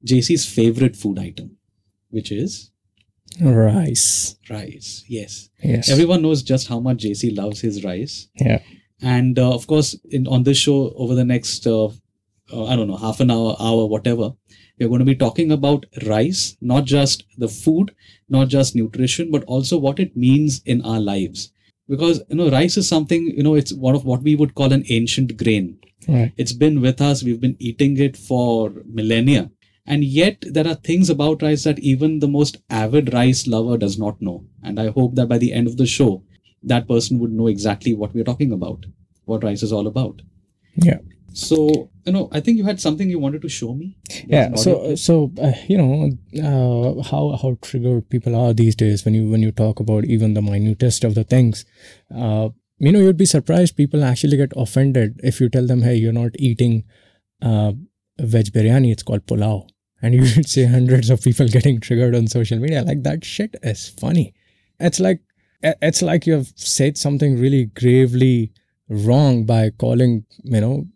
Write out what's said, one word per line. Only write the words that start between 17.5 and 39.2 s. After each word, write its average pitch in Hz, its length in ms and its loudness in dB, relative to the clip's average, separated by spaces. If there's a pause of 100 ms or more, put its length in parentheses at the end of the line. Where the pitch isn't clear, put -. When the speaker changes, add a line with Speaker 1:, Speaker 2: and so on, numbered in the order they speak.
Speaker 1:
not 135 180 2
just 135 280 0
nutrition, 127 560 -2
but 147 140 -2
also 131 320 -2
what 139 220 -2
it 190 160 -4
means 135 500 2
in 123 180 0
our 113 180 -2
lives. 98 480 -4 (400)
Because, 156 400 0
you 151 80 -4
know, 170 120 2
rice 151 280 2
is 190 100 0
something, 165 380 0 (100)
you 143 80 0
know, 151 120 4
it's 143 180 0
one 131 200 0
of 131 120 0
what 127 180 -2
we 151 120 4
would 143 200 2
call 135 160 2
an 135 160 2
ancient 117 480 0
grain. 101 420 0 (300)
Speaker 2:
Right. 120 300 2
Speaker 1:
It's 117 160 -4
been 147 260 2
with 127 220 0
us. 139 220 2
We've 120 180 -2
been 127 180 -2
eating 135 400 0
it 135 160 0
for 117 560 -2 (180)
millennia. 113 600 0 (340)
And 147 160 -2
yet 156 360 0 (120)
there 156 160 0
are 165 100 -2
things 175 340 0
about 151 320 0
rice 151 240 0
that 147 140 0
even 147 400 0
the 143 100 0
most 143 300 0 (100)
avid 120 440 0
rice 127 340 2
lover 117 300 0
does 101 220 -2
not 104 220 -6
know. 87 240 -8 (180)
And 104 160 -8
I 110 120 -2
hope 123 240 0
that 123 120 0
by 120 100 0
the 120 140 0
end 120 160 0
of 117 80 -6
the 131 100 2
show, 113 380 0 (400)
that 120 240 0
person 120 320 0
would 117 140 -2
know 113 140 0
exactly 104 460 -2
what 104 220 -6
we're 113 80 -4
talking 123 300 -2
about, 87 320 -8 (400)